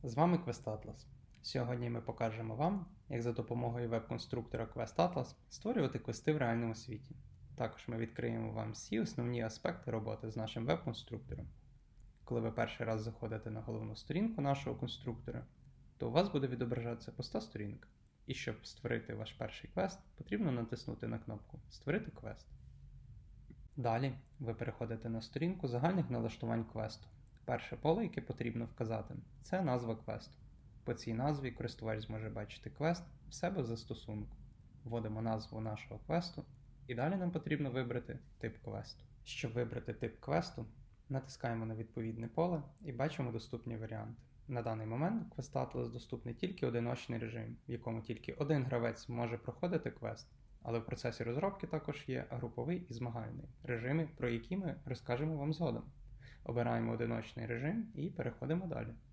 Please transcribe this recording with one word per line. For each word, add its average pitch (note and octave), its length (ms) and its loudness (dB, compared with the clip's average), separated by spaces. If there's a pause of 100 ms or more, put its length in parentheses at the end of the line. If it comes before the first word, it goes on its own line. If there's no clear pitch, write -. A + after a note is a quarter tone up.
З A#2+ 120 -2
вами E3+ 220 10 (100)
Quest - 180 -2
Atlas. - 420 -4 (360)
Сьогодні A#2+ 480 0
ми A#2 100 0
покажемо A2+ 560 0
вам, F3 300 4 (220)
як A#2+ 140 0
за A#2 100 4
допомогою A#2+ 560 2
веб-конструктора A#2 760 0
Quest - 320 -2
Atlas E3+ 380 4 (140)
створювати F3+ 500 2
квести - 340 2
в D3+ 40 8
реальному A#2 380 4
світі. - 420 -8 (400)
Також - 320 -2
ми A#2 80 0
відкриємо A2+ 560 0
вам A2 200 0
всі - 280 0
основні A#2+ 420 2
аспекти - 480 0
роботи A2 400 0
з G#2+ 60 -4
нашим A2+ 300 0
веб-конструктором. A#2 800 0 (760)
Коли A#2+ 160 2
ви A2+ 100 2
перший A2 360 0
раз A2 160 2
заходите A2 480 -4
на A2 100 -2
головну A2 360 -4
сторінку G#3+ 440 0
нашого C#3 360 2
конструктора, A#2+ 680 -4 (500)
то B2 120 0
у A2+ 40 0
вас F3+ 160 8
буде C3+ 180 4
відображатися A#2+ 680 -2
пуста A2+ 280 -2
сторінка. - 480 -6 (380)
І B2+ 80 -2
щоб - 320 -4
створити A#2 480 0
ваш G#2+ 180 -6
перший - 380 -6
квест, F3+ 300 2 (160)
потрібно G3+ 360 2
натиснути A#2 560 0
на A2+ 100 0
кнопку - 420 -6 (100)
«Створити F#3 400 0
квест». - 360 -10 (1300)
Далі B2 380 2 (240)
ви A#2 160 0
переходите A2+ 540 -2
на A2+ 140 0
сторінку D#3+ 460 0
загальних C3+ 420 4
налаштувань A2+ 540 2
квесту. A2 440 -4 (360)
Перше A#2+ 320 0
поле, F3 260 6
яке - 180 0
потрібно A#2 440 0
вказати, A2+ 500 -2 (280)
це F#3 200 2
назва A#2+ 340 4
квесту. - 400 -6 (480)
По A#2+ 100 2
цій A2+ 200 -2
назві C3+ 360 2
користувач A2 560 -2
зможе A2 240 -4
бачити G#2+ 400 -6
квест E3+ 340 2 (240)
в - 60 -12
себе F3 280 2
в A#2 40 2
застосунку. A2+ 720 -4 (480)
Вводимо A2+ 380 0
назву A2 380 0
нашого A2 400 -4
квесту - 440 2 (420)
і B2 80 -2
далі D3+ 220 4
нам F3+ 140 4
потрібно D3 400 2
вибрати B2 480 0 (200)
тип A2 260 -4
квесту. - 400 -6 (200)
Щоб - 280 -4
вибрати A#2 400 0
тип - 280 -4
квесту, C#3+ 460 0 (420)
натискаємо A#2+ 580 0
на A2+ 80 -2
відповідне A2+ 540 -2
поле E3 340 2 (180)
і D3+ 120 -6
бачимо B2+ 400 2
доступні A#2 440 -4
варіанти. A2 460 -6 (260)
На B2 140 2
даний A2 240 0
момент D#3 440 2
у - 100 -4
Quest - 120 -6
Atlas B2 400 0
доступний A#2+ 420 -4
тільки F3+ 320 0
одиночний A#2+ 520 2
режим, A#2 380 -4 (120)
в - 20 -6
якому A#2 300 0
тільки A#2+ 320 -4
один C#3+ 320 6
гравець A#2+ 440 2
може A#2+ 300 2
проходити - 520 2
квест, - 420 -6 (300)
але A#2 160 2
в A2 80 -2
процесі - 380 -2
розробки F3 420 2
також - 420 -2
є B2+ 220 0
груповий B2+ 580 0
і A#2 60 -6
змагальний A#2 540 -4 (140)
режими, B2+ 540 2
про B2 120 2
які A#2 280 0
ми F3+ 280 0
розкажемо C3+ 520 0
вам D3 160 2
згодом. C#3 300 2 (600)
Обираємо A#2 480 4
одиночний A#2 540 0
режим D3+ 480 0
і C#3+ 160 0
переходимо C#3 560 0
далі. A2+ 280 -2 (180)